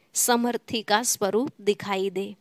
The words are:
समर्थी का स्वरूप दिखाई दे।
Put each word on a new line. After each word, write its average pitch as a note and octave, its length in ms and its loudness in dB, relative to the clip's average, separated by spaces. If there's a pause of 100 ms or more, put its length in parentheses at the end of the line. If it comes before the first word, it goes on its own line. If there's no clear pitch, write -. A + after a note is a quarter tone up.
(160)
समर्थी A#3+ 680 0
का G#3 220 2
स्वरूप G#3+ 560 0
दिखाई G3 480 0
दे। G3 320 -6